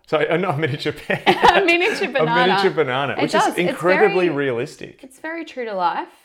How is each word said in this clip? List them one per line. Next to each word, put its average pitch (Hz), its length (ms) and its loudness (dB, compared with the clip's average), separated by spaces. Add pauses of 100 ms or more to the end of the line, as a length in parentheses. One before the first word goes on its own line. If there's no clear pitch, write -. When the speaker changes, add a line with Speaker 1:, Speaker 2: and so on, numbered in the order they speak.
Speaker 1:
So, 156 120 0
uh, 151 180 0
not 180 180 -2
a - 20 -4
miniature 143 360 -4
pen. - 300 -6
Speaker 2:
<laughs> - 40 -2
A 370 380 4
miniature 349 420 0
Speaker 1:
<laughs> - 0 -
A 247 60 -6
Speaker 2:
banana. 240 340 2
Speaker 1:
miniature 196 240 2
banana, 135 460 0
Speaker 2:
It - 60 -2
Speaker 1:
which - 100 -2
Speaker 2:
does. 294 140 4
Speaker 1:
is - 20 0
Speaker 2:
It's 254 100 -4
Speaker 1:
incredibly 294 680 2
Speaker 2:
very, 143 160 -4
Speaker 1:
realistic. 127 580 -6
Speaker 2:
it's 262 160 -20
very 330 240 -10
true 254 220 -10
to 220 80 -8
life. 185 340 -2 (180)